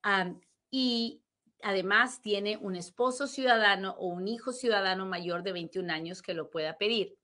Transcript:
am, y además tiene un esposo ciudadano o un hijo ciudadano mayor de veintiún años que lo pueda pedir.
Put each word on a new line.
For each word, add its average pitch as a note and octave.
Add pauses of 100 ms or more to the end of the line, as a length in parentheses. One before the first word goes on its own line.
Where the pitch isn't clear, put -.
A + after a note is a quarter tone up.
am, F#3+ (320)
y A#3+ (400)
además G3+
tiene G#3
un F#3+
esposo B3+
ciudadano G#3+
o F#3+
un F3+
hijo A#3
ciudadano G3
mayor F3
de F#3+
veintiún F3
años E3
que F3+
lo D#3+
pueda D#3+
pedir. G#3+